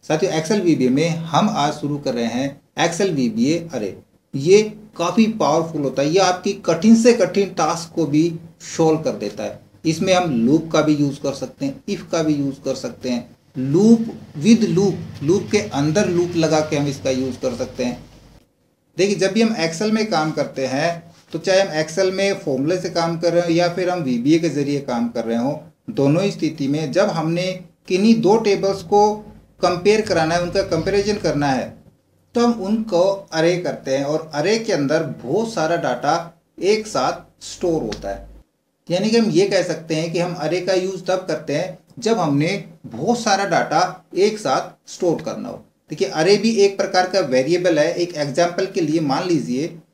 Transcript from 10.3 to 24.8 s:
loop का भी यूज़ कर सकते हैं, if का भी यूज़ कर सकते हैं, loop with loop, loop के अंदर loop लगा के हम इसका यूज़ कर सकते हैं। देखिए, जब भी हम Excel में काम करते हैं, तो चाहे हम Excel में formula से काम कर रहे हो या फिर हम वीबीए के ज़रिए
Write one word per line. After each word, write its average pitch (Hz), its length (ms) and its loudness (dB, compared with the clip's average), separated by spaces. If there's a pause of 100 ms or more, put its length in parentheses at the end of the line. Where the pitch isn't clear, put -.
loop 147 340 2
का 156 80 4
भी 151 140 4
यूज़ 143 260 0
कर 135 120 -4
सकते 131 320 -8
हैं, 139 220 -6
if 190 240 -6
का 165 120 0
भी 156 120 2
यूज़ 139 260 -4
कर 135 140 -2
सकते 123 340 -8
हैं, 120 280 -6 (200)
loop 185 500 4 (300)
with 214 320 4
loop, 175 340 2 (200)
loop 175 280 0
के 208 80 2 (140)
अंदर 156 360 2
loop 170 280 0
लगा 156 240 2
के 151 140 -2
हम 143 120 0
इसका 139 240 -4
यूज़ 131 280 -4
कर 127 180 -4
सकते 123 260 -6
हैं। 123 200 -6 (960)
देखिए, 196 200 2
जब 190 160 0
भी 220 80 2
हम 220 220 2
Excel 208 280 -2
में 220 160 0
काम 156 240 0
करते 135 360 -4
हैं, 160 460 -4 (200)
तो 165 60 -6
चाहे 190 220 2
हम 156 200 -2
Excel 190 320 -2
में 196 260 -2
formula 151 420 -2
से 180 100 -6
काम 165 280 -2
कर 170 140 0
रहे 175 100 2
हो 170 80 -2
या 170 220 2
फिर 180 160 -2
हम 180 140 -2
वीबीए 131 360 2
के 165 120 0
ज़रिए 143 300 -2